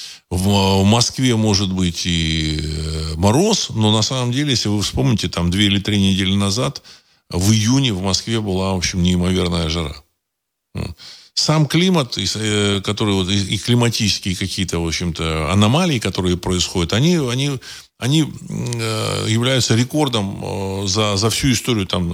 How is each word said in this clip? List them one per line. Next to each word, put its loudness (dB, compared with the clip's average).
в, 4
в 4
Москве 4
может 2
быть -2
и, -2
э, -6
мороз, 2
но 2
на 2
самом -2
деле, 0
если 0
вы 0
вспомните, 0
там 0
две 2
или 2
три 0
недели 2
назад -2
в 2
июне 2
в -2
Москве -2
была, -2
в -2
общем, -2
неимоверная 2
жара. -4
Вот. -10
Сам 2
климат, 2
и -2
с-, -4
э, 0
который -2
вот, 0
и, 0
и -2
климатические 0
какие-то, -4
в -2
общем-то, -2
аномалии, 2
которые 0
происходят, -2
они, 4
они, -2
они, 2
м, -2
э, -4
являются 2
рекордом, 0
э, -4
за, 0
за 2
всю 2
историю 0
там -2